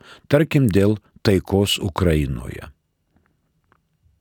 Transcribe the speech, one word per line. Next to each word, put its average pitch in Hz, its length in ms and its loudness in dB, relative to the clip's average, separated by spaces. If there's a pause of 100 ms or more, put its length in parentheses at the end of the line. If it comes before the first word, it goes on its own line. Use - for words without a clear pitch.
(240)
tarkim, 147 440 0
dėl 104 300 2 (180)
taikos 98 640 0
Ukrainoje. 76 920 -4 (1500)